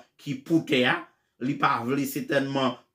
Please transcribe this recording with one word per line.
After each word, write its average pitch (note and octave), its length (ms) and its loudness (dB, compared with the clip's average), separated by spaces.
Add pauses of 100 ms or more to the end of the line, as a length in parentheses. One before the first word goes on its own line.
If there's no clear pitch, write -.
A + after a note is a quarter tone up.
(220)
ki C#3+ 240 -6
pote D3+ 420 2
a, E3+ 120 0 (420)
li C#3 180 -2
pa C#3 240 2
vle C3+ 220 0
sètènman C3+ 720 0 (160)